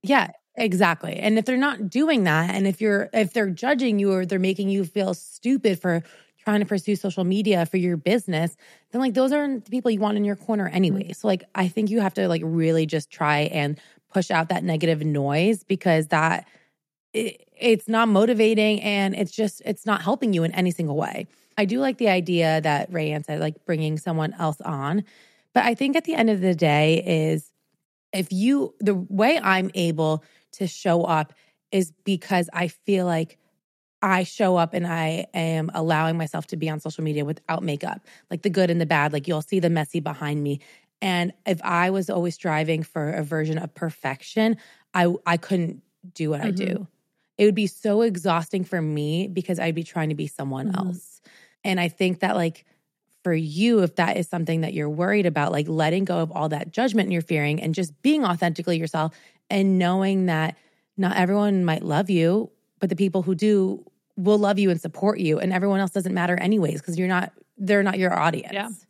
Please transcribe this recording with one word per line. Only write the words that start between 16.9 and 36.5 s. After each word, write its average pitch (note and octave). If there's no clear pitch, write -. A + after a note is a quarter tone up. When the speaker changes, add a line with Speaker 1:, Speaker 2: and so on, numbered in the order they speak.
Speaker 1:
it, A3
it's A3+
not A3+
motivating, G#3+
and G3
it's F#3
just, G#3+
it's -
not G3+
helping G#3+
you E3
in E3
any F3+
single D#3
way. -
I G#3
do G#3+
like C4+
the A#3
idea E3+
that D3+
Rayanne D#3
said, D3+
like, D3+
bringing D#3
someone D#3+
else D#3+
on. D#3
But -
I A#3+
think C#4
at D#4+
the D#4+
end A3+
of G3+
the F#3
day D#3
is, D#3
if F#3+
you, B3+
the G#3
way G3+
I'm F#3+
able D#3+
to G3
show E3+
up D#3
is F#3
because F3+
I F3
feel F#3
like D#3+
I F#3+
show F#3
up E3+
and E3+
I E3
am D#3+
allowing E3
myself D#3
to -